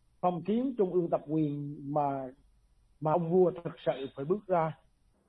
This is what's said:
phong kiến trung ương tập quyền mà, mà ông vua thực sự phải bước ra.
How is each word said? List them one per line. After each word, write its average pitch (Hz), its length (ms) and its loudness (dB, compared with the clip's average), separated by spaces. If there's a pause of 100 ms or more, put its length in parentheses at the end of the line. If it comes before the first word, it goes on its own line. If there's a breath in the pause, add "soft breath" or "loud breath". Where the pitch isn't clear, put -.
(200)
phong 175 220 0
kiến 240 360 0
trung 185 140 2
ương 170 180 2
tập 165 180 0
quyền 147 500 -2 (160)
mà, 139 360 0 (680)
mà 156 120 2
ông 165 180 2
vua 180 200 6 (140)
thực 160 100 -8 (120)
sự 135 200 -2 (100)
phải 139 80 -6
bước 196 220 -2
ra. 160 300 0 (520)